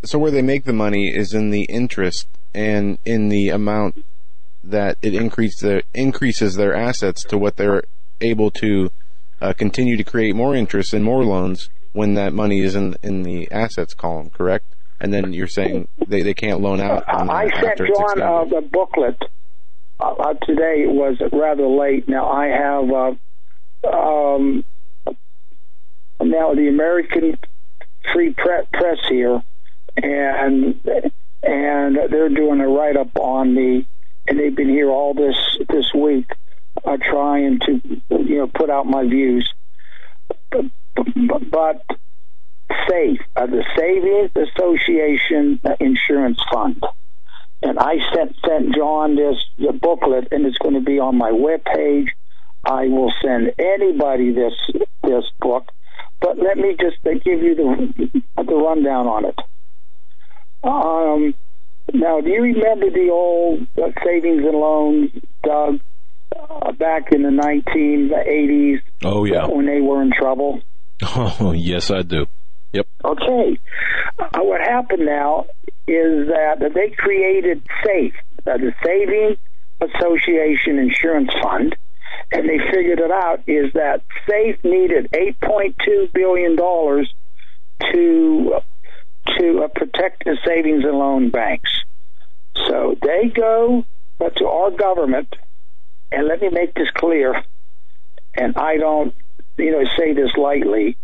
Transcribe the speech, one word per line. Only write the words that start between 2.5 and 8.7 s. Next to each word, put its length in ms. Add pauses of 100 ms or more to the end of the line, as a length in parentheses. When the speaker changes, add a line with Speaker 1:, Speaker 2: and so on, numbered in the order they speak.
Speaker 1:
and 520
in 240
the 200
amount 560 (580)
that 380
it 120
increase 460
the, 240 (100)
increases 640
their 180
assets 520
to 120
what 200
they're 260 (380)
able 280
to, 420 (500)